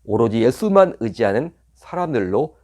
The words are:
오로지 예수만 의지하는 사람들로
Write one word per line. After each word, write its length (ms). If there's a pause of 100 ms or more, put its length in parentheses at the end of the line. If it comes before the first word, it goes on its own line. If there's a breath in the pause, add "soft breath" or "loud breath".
오로지 380
예수만 580
의지하는 540 (220)
사람들로 880